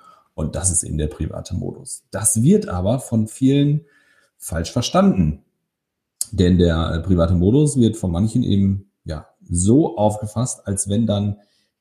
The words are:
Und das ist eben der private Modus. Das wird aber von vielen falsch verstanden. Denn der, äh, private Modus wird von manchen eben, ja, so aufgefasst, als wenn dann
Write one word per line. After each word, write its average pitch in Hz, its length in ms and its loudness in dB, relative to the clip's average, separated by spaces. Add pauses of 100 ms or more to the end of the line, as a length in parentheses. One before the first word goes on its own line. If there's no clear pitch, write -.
(340)
Und 78 220 -6
das 87 160 -2
ist 82 120 -2
eben 78 140 -6
der 76 100 -2
private - 480 -8
Modus. - 560 -10
Das 104 300 -2
wird 170 260 4
aber 92 320 -2
von 110 280 -2
vielen 143 580 2 (520)
falsch - 340 -6
verstanden. 160 720 0 (880)
Denn 90 260 4
der, 85 340 2
äh, 85 100 -2
private 87 340 2
Modus 131 420 2
wird 110 200 2
von 90 140 -4
manchen 110 320 0
eben, 98 480 0 (120)
ja, 76 240 -12 (140)
so 101 560 2
aufgefasst, 107 680 -4
als 101 240 -4
wenn 110 160 0
dann 101 320 -2 (440)